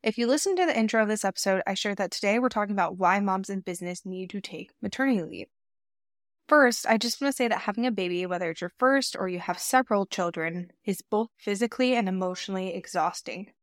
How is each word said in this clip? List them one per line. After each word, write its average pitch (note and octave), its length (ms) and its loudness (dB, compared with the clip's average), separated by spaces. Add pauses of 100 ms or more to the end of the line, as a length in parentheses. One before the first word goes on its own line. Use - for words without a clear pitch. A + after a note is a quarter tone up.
If A3 120 0
you A#3+ 120 2
listened E4 300 2
to F4+ 80 4
the C#4+ 120 0
intro A3 240 2
of G#3 60 2
this G#3+ 160 -2
episode, F#3+ 420 0
I G3 80 -2
shared G3+ 240 -4
that F#3 140 -2
today G#3 260 2
we're B3+ 100 2
talking G#3 260 -2
about F#3 220 0
why F#3+ 220 4
moms F#3+ 320 0
in G3 80 -4
business F3+ 480 -8
need F#3 240 -8
to G3+ 100 -8
take - 300 -14 (100)
maternity A3+ 440 0
leave. F#2 220 -12 (1000)
First, C4+ 400 6
I A3+ 100 4
just A#3 240 -2
want C#4 120 0
to - 40 -4
say A#3+ 120 0
that F#3 140 0
having A#3 240 -2
a B3+ 40 2
baby, F3+ 340 -2
whether F3+ 260 -2
it's D#3+ 100 -8
your F3+ 180 -4
first C4+ 400 2
or F#3+ 100 -2
you F3+ 120 -4
have F3 180 -4
several A3 480 2
children, E3+ 640 -4 (140)
is F#3+ 180 -4
both A3 340 0
physically A#3+ 600 0
and G#3+ 120 0
emotionally F#3 680 -4
exhausting. F3+ 760 -4 (120)